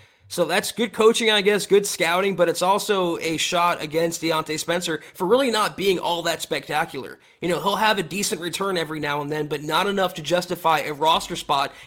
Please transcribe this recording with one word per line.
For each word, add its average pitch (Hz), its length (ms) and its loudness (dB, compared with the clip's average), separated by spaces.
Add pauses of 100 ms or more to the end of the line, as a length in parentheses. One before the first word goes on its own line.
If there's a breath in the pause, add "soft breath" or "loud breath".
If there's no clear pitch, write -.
(280 soft breath)
So 175 180 -2
that's 180 260 -2
good 240 220 -4
coaching, 226 360 4
I 214 120 4
guess, 202 260 2
good 202 180 4
scouting, 180 500 0
but 170 140 4
it's 160 120 -2
also 190 580 2
a 160 180 -2
shot 170 440 0
against 160 400 -2
Deontay 156 380 -2
Spencer 170 420 -2 (120)
for 180 140 -2
really 247 240 4
not 202 260 0
being 185 220 2
all 170 240 -2
that 160 180 -2
spectacular. 147 800 -4 (200 soft breath)
You 170 100 -2
know, 165 120 0
he'll 202 140 0
have 214 240 2
a 185 40 -2
decent 180 380 -4
return 180 360 -2
every 156 220 -4
now 147 220 -2
and 143 100 -6
then, 151 160 -2
but 147 160 -6
not 160 240 0
enough 190 280 0
to 170 60 -8
justify 170 580 0
a 151 140 -4
roster 160 420 0
spot, 139 360 -2 (160 loud breath)